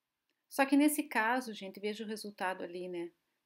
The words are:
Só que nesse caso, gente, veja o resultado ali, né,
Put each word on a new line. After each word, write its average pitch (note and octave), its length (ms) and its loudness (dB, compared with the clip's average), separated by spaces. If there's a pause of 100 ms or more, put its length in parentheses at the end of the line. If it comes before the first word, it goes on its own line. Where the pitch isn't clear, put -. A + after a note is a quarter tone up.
(480)
Só - 160 2
que C#4+ 120 4
nesse D4 260 6
caso, B3 500 0
gente, G3 280 -10
veja G#3 240 -4
o - 20 -6
resultado G3+ 560 -6
ali, F3+ 260 -8
né, F3 220 -6 (360)